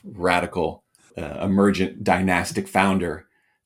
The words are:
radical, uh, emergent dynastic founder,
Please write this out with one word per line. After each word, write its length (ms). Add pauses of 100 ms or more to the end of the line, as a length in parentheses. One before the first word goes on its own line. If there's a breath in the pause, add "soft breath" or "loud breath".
radical, 800 (320 soft breath)
uh, 260
emergent 640
dynastic 640
founder, 580 (400)